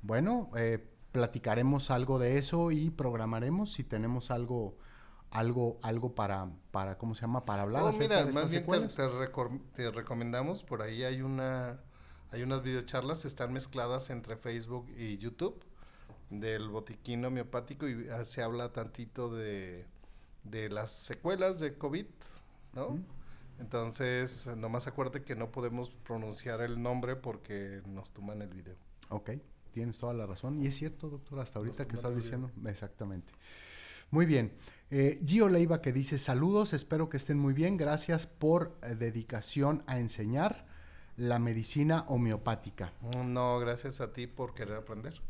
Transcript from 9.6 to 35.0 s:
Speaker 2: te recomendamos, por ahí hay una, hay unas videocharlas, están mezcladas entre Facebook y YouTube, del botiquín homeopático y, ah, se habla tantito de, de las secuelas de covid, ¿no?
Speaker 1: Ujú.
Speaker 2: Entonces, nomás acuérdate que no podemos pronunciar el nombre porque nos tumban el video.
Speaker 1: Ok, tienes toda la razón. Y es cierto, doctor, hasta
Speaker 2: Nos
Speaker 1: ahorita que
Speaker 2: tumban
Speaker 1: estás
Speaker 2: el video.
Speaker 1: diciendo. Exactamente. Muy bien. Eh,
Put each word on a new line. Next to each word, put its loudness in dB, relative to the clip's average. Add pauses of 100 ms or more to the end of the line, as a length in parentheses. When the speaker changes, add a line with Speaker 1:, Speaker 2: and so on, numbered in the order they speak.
Speaker 2:
te -2
recomendamos, -2
por -4
ahí -4
hay 0
una, -2 (500)
hay -4
unas 0
videocharlas, 0
están -2
mezcladas -2
entre -6
Facebook -6
y -4
YouTube, -4 (680)
del -2
botiquín -6
homeopático -4
y, -4
ah, -4
se -4
habla -2
tantito -6
de, -6 (600)
de -6
las -4
secuelas 0
de -2
covid, -2 (680)
¿no? -4
Speaker 1:
Ujú. -4 (580)
Speaker 2:
Entonces, -2 (100)
nomás -2
acuérdate -4
que -4
no -4
podemos -2
pronunciar -4
el -2
nombre 0
porque -6
nos -10
tumban -8
el -8
video. -12 (340)
Speaker 1:
Ok, -4 (400)
tienes -4
toda -4
la -2
razón. -4
Y 2
es 2
cierto, -6
doctor, -10
hasta -6
Speaker 2:
Nos -2
Speaker 1:
ahorita -4
que -2
Speaker 2:
tumban 0
Speaker 1:
estás 0
Speaker 2:
el -4
video. -4
Speaker 1:
diciendo. -6
Exactamente. -8 (800)
Muy 8
bien. 6 (360)
Eh, 6